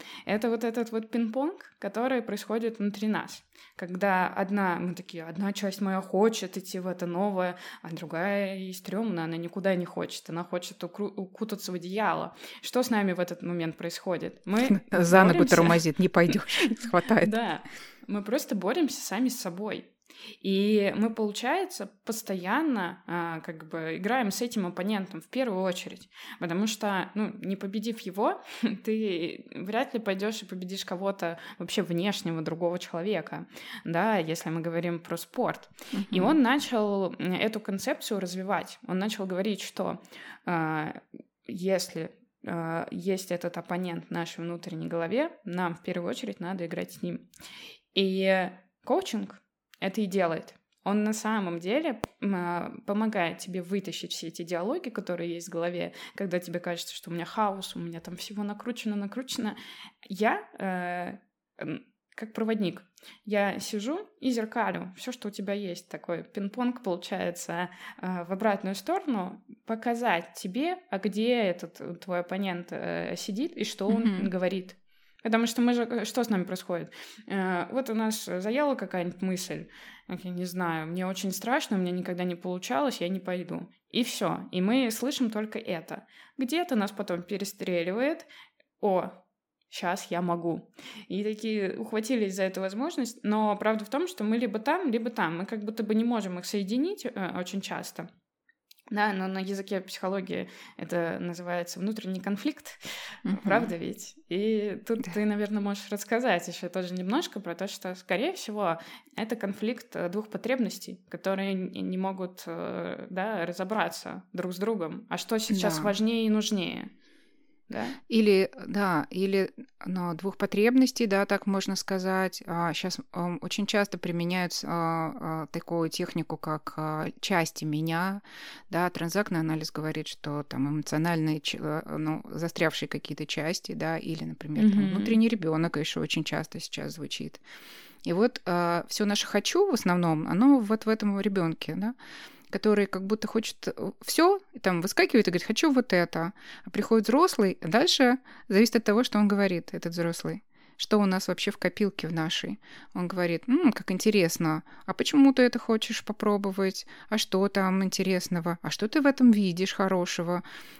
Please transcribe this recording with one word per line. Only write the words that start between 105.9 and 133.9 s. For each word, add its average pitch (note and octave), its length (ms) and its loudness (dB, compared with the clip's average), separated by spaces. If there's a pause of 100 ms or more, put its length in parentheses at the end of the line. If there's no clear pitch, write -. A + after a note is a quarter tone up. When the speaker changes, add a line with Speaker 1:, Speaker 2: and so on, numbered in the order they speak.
Speaker 1:
рассказать G#3 580 0
ещё F3 200 -6
тоже F3+ 260 -4
немножко G3+ 460 -2
про A3+ 140 -6
то, G3 120 -4
что, F#3 280 -8
скорее A3 380 -2
всего, G3+ 460 -2 (380)
это A3+ 200 -2
конфликт, G#3+ 580 -4
э, F3 140 -2
двух G#3+ 200 -4
потребностей, A3 800 -2
которые G3 460 -2
н-, F#3 360 -4
не F#3 60 -2
могут, F#3 500 -4
э, F3 640 -6
да, F#3 360 -2
разобраться F#3 760 -4 (100)
друг F3+ 200 -4
с F3+ 60 -10
другом. F#3 500 -2
А F3 80 -2
что A3 220 0
сейчас G3 440 2
Speaker 2:
Да. - 0 -
Speaker 1:
важнее A3 440 2
и - 20 4
нужнее? G#3 640 0 (800)
Да? A#3+ 260 -6 (140)
Speaker 2:
Или, G#3 420 6 (160)
да, F#3 420 2
или, F#3+ 420 2 (340)
ну, F3+ 280 -2
двух F#3+ 240 -6
потребностей, A#3 680 6
да, G3 180 4
так G3 220 0
можно G3 280 0
сказать. F#3+ 720 0
А, E3+ 280 0
щас, - 240 -4 (140)
ам, F3 300 -4
очень G3+ 240 -2
часто G3+ 320 0
применяют, F3 640 -2
а, E3 800 -2
а, D3+ 40 -10
такую E3 420 -2
технику, E3 480 -4
как, - 400 -6
а, D#3 300 -2 (140)
части E3+ 440 0
меня, E3 560 -2 (480)
да, F3+ 200 2
транзактный F3 500 0
анализ D#3 320 -2
говорит, D#3 360 -4
что D3 360 -6
там C3+ 260 -2
эмоциональные D#3 720 2
ч-, - 220 -4
э, D3+ 360 -4
ну, D#3 280 -2
застрявшие D#3+ 640 0
какие-то D3+ 360 -8
части, - 480 -4
да, D#3+ 240 -2